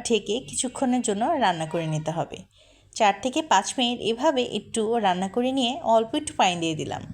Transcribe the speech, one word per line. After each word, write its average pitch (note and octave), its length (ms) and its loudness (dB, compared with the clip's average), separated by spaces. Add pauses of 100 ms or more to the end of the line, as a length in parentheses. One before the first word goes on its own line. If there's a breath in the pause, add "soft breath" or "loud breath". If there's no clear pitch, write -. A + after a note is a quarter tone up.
ঢেকে G#3 340 0 (120)
কিছুক্ষণের B3+ 540 -2
জন্য G#3+ 220 0 (160)
রান্না F3 260 2
করে E3 220 -2
নিতে D#3 240 -2
হবে। D#3+ 260 -6 (580 soft breath)
চার G3+ 260 4
থেকে B3+ 200 -2
পাঁচ G#3 260 4 (100)
মিনিট A#3+ 240 0
এভাবে B3+ 420 2
একটু - 380 -4 (160)
রান্না F#3+ 300 0
করে B3 240 0
নিয়ে C4+ 320 0
অল্প A3+ 320 4
একটু - 180 -4
পানি F#3 260 4
দিয়ে E3 160 0
দিলাম, D3 260 -6 (120)